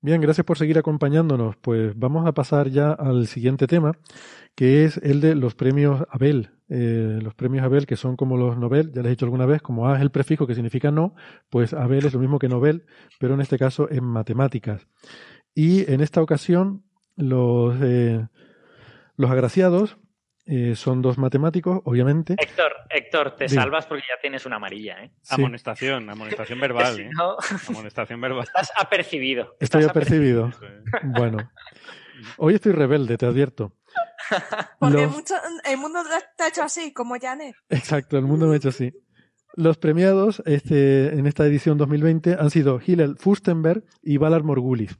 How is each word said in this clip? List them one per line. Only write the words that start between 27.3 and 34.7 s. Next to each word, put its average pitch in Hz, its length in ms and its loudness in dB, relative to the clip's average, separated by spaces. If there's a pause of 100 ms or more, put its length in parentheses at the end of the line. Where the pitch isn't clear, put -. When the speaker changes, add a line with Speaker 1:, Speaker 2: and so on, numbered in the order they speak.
Speaker 3:
Amonestación 117 520 -10
verbal. 127 240 -6
Speaker 2:
estás - 320 -4
apercibido. 139 840 -4
Speaker 1:
Estoy 156 220 2
Speaker 2:
Estás 151 80 4
Speaker 1:
apercibido. 143 560 2
Speaker 2:
apercibido. 104 420 -12
Speaker 3:
Eso 107 80 -4
es. 135 160 -6
Speaker 1:
Bueno. 113 380 -2 (840)
Hoy 160 180 2
estoy 208 180 2
rebelde, 139 440 0
te 127 100 -2
advierto. 123 500 -2 (1000)